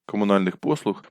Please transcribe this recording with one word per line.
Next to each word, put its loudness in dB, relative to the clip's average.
комунальних 0
послуг -2